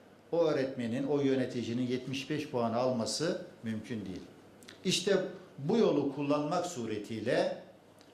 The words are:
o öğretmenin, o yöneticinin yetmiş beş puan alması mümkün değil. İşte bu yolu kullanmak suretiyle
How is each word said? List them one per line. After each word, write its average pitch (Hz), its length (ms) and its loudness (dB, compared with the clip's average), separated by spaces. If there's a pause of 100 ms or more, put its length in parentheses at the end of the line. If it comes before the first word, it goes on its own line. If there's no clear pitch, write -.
(320)
o 170 120 4
öğretmenin, 135 600 0
o 143 140 2
yöneticinin 127 680 2
yetmiş 127 440 -2
beş 151 180 -4
puan 117 240 0
alması 123 720 0 (200)
mümkün 110 440 -6
değil. 90 160 -8 (640)
İşte 190 320 2 (420)
bu 156 200 0
yolu 143 360 4
kullanmak 147 520 0
suretiyle 113 880 -2 (580)